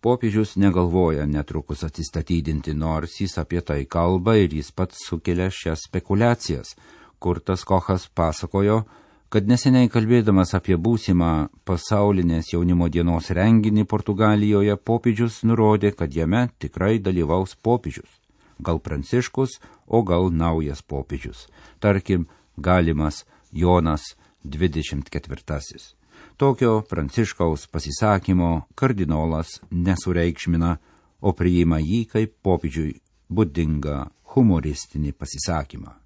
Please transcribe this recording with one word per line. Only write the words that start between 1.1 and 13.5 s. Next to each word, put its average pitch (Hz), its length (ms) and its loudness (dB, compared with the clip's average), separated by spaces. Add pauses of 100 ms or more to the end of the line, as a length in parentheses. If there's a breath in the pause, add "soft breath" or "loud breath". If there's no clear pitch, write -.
netrukus 73 560 -6
atsistatydinti, 80 920 -4
nors 80 440 -4
jis 98 200 -6
apie 85 280 -4
tai 71 180 -4
kalba 90 520 2
ir 92 180 4
jis 78 160 -6
pats - 380 -6
sukelia 90 420 -2
šias - 380 -6
spekuliacijas. 104 880 -2 (420 loud breath)
Kurtas 90 480 -4
Kochas 95 400 0
pasakojo, 98 760 0 (440 soft breath)
kad 104 220 0
neseniai 127 400 4
kalbėdamas 110 640 4
apie 95 240 0
būsimą 85 720 2 (180)
pasaulinės 92 840 0
jaunimo 87 360 2
dienos 85 460 -2
renginį 107 560 4